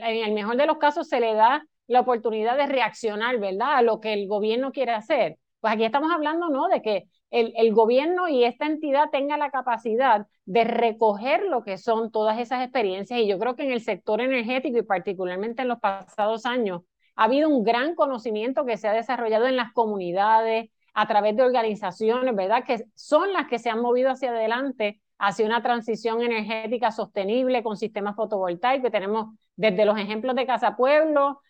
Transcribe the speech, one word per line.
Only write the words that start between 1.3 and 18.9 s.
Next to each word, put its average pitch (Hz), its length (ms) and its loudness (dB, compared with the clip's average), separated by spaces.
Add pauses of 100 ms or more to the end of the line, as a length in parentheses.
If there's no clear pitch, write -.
da 247 300 2 (220)
la 247 140 4
oportunidad 233 560 0
de 285 100 2
reaccionar, 233 720 -2
¿verdad? 208 380 0
A 247 40 4
lo 220 200 2
que 214 100 -4
el 202 160 -4
gobierno 220 460 -2
quiere 233 180 -2
hacer. 214 460 -2 (240)
Pues 214 120 0
aquí 220 120 0
estamos 285 260 0
hablando, 330 380 -2
¿no? 285 180 0
De 320 140 0
que 208 260 -4 (240)
el, 233 240 0
el 226 180 2
gobierno 277 540 4
y 254 160 2
esta 247 220 0
entidad 302 440 0
tenga 285 280 -2
la 294 140 -2
capacidad 233 760 0 (160)
de 226 220 2
recoger 226 800 0
lo 277 200 -2
que 196 140 -6
son 226 340 -2
todas 220 280 0
esas 247 220 -4
experiencias, 233 600 -2
y 214 60 2
yo 196 120 0
creo 240 160 -2
que 302 80 -8
en 269 80 -2
el 240 100 -2
sector 214 380 -2
energético 254 600 -2
y 220 40 -2
particularmente 190 800 -4
en 254 80 -2
los 233 100 -2
pasados 208 640 -2
años 220 360 -2 (380)
ha 220 60 6
habido 285 240 4
un 254 160 2
gran 247 300 0
conocimiento 262 720 -2
que 226 120 -4
se 220 100 -4
ha 202 60 2